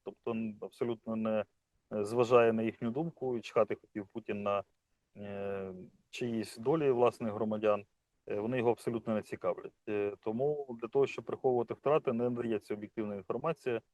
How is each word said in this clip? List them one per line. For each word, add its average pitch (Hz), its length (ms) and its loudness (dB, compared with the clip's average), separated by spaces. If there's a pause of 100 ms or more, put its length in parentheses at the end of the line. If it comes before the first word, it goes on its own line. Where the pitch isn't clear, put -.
тобто - 280 -8
н-, 113 300 -4
абсолютно 113 540 -4
не, 110 300 0 (480)
е, 104 120 -2
зважає 117 480 6
на 110 100 0
їхню 113 280 -2
думку, 131 460 -4
і 107 40 -6
чхати 107 340 0
хотів 101 320 -10
Путін 104 360 -6
на, 101 200 0 (540)
е, 98 560 -8 (360)
чиїсь 113 480 -4
долі 139 340 2
власних 117 420 2
громадян, 107 520 2 (420)
е, 107 120 -2
вони 120 180 -2
його 117 140 4
абсолютно 113 420 -2
не 107 80 0
цікавлять. 95 520 -4 (160)
Е, 101 240 0 (100)
тому 131 580 -2
для 117 60 -4
того, 135 200 4
щоб 123 180 -10
приховувати 120 480 0
втрати, 139 400 2
не 120 160 0
надається 117 440 -2
об'єктивна 104 420 -6
інформація, 123 640 -4 (120)